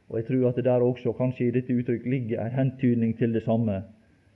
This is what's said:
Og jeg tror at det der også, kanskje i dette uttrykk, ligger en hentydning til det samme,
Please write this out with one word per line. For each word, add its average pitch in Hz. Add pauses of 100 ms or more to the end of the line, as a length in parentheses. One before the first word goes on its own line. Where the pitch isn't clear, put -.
Og 110
jeg 117
tror 127
at 123
det 120
der 123
også, 123
kanskje 127
i 120
dette 127
uttrykk, 120
ligger 120
en 110
hentydning 120
til 113
det 110
samme, 113 (520)